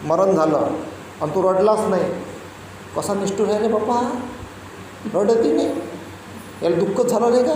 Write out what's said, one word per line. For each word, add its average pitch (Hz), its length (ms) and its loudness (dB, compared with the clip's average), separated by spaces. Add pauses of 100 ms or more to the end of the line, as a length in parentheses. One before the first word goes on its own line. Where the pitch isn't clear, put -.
मरण 180 300 4
झालं 151 340 4 (520)
आणि 156 140 -2
तो 185 180 4
रडलाच 208 280 4
नाही, 185 240 2 (920)
कसा 196 180 -2
निष्ठुर 196 340 0
आहे 208 100 2
रे 220 100 2
बापा, 240 500 0 (960)
रडतही 202 380 4
नाही, - 160 2 (960)
याला 165 140 2
दुःखच 202 340 2
झालं 226 200 4
नाही 247 140 4
का? 311 120 2